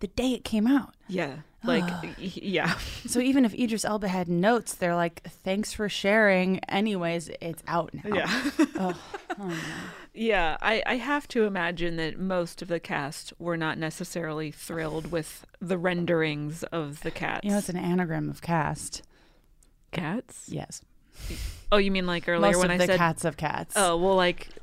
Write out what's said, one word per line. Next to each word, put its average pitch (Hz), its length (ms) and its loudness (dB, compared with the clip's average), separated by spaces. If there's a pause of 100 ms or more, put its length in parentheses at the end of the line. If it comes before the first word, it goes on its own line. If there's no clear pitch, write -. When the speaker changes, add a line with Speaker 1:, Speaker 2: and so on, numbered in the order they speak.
Speaker 1:
the 208 60 -4
day 254 280 0
it - 100 -8
came 214 220 2
out. 262 280 4 (140)
Speaker 2:
Yeah. 170 280 -2 (280)
Like, 180 200 2
Speaker 1:
Ugh. 175 200 -4 (140)
Speaker 2:
y-, 185 140 -8 (100)
yeah. 170 320 0 (320)
Speaker 1:
So 240 140 2
even 262 260 6
if 196 80 0
Idris 226 320 0
Elba 208 220 0
had 180 200 0
notes, 202 460 2
they're 175 200 0
like, 170 320 0
"Thanks 190 460 -4
for 208 160 -2
sharing. 190 680 4 (100)
Anyways, 175 600 -2 (100)
it's 165 260 -8
out 165 280 -2
now." 147 80 -12 (120)
Speaker 2:
Yeah. 180 260 0 (180)
<laughs> - 0 - (200)
Speaker 1:
Ugh. 180 180 0 (440)
Oh, 196 80 -6
no. 170 60 -4 (580)
Speaker 2:
Yeah, 196 480 2
I, 220 240 2
I 247 120 0
have 285 320 -2
to 226 160 4
imagine 175 520 0
that 160 220 -4
most 180 420 -2
of 175 80 -10
the 170 100 0
cast 151 600 -6
were 170 180 -2
not 160 220 -2
necessarily 156 720 -6
thrilled 156 600 -6
with - 360 -4 (120)
the 185 200 0
renderings 165 840 0
of 151 360 -6
the 165 100 -4
cats. - 360 -4
Speaker 1:
You 202 60 0
know, 208 60 2
it's 196 120 -4
an 175 80 -4
anagram 160 500 0
of 143 140 -10
cast. 151 580 -2 (880)
Speaker 2:
Cats? - 580 -4
Speaker 1:
Yes. - 340 -10 (880)
Speaker 2:
Oh, 208 80 8
you 196 120 4
mean, 190 160 0
like, 175 220 0
earlier 170 240 6
Speaker 1:
Most 175 60 6
Speaker 2:
when 180 120 6
Speaker 1:
of 175 40 2
Speaker 2:
I - 40 2
Speaker 1:
the 180 80 6
Speaker 2:
said 185 120 4
Speaker 1:
cats 165 240 2
have 156 160 0
cats. - 380 -4
Speaker 2:
Oh, 180 200 6
well, 185 180 4
like, 180 340 2 (140)